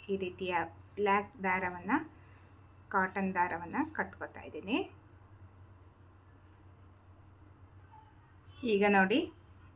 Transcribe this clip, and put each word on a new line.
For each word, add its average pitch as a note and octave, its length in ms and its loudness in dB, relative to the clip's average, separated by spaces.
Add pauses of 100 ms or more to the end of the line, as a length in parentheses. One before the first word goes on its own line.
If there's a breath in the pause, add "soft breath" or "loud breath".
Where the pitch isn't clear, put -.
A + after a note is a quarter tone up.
ಈ G3 80 0
ರೀತಿಯ F3+ 400 -4 (380)
ಬ್ಲ್ಯಾಕ್ G3+ 480 0
ದಾರವನ್ನ, F#3 480 0 (960 soft breath)
ಕಾಟನ್ F#3+ 460 0
ದಾರವನ್ನ F3 420 -2 (180)
ಕಟ್ಕೋತಾ - 480 -6
ಇದ್ದೀನಿ. F#3+ 500 -4 (3750)
ಈಗ G#3 240 4
ನೋಡಿ, G3+ 440 4 (440)